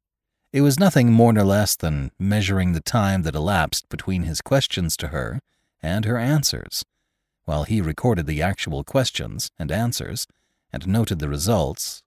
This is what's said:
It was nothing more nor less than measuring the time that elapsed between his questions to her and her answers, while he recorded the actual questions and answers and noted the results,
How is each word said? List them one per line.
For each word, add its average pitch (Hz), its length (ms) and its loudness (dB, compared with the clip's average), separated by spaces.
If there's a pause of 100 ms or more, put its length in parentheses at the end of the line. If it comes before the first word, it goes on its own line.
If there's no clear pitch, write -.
(520)
It 139 100 2
was 143 180 4
nothing 139 320 6
more 117 220 8
nor 107 100 4
less 98 320 2
than 73 420 -2
measuring 95 540 0
the 82 100 0
time 98 420 0
that 78 120 -2
elapsed 80 540 -2
between 92 340 -4
his 78 180 -6
questions 95 560 -2
to - 120 -8
her 67 320 -6 (400)
and 98 240 -2
her 120 120 0
answers, - 680 -2 (600)
while 76 180 -2
he 110 160 0
recorded 85 460 0
the 76 160 -2
actual 143 420 -4
questions - 720 -4
and 76 140 -6
answers - 560 -4 (460)
and 78 140 -8
noted 101 320 0
the 73 100 -2
results, 73 760 -2